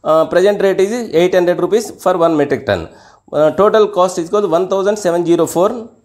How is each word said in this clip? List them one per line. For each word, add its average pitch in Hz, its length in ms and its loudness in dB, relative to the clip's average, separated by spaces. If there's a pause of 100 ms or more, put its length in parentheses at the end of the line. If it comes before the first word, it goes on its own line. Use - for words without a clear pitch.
Uh, 156 220 2
present 180 380 0
rate 190 180 0
is 220 340 -2
eight 180 200 2
hundred 180 260 2
rupees 196 300 0 (120)
for 185 140 0
one 165 180 2
metric 131 300 -2
ton. 90 240 -2 (440)
Uh, 151 200 2
total 208 360 2
cost 185 300 0
is 170 100 -6
equal 208 140 0
to 196 60 -4
one 175 200 0
thousand 196 280 -2
seven 175 280 -2
zero 165 220 2
four 220 440 -2 (140)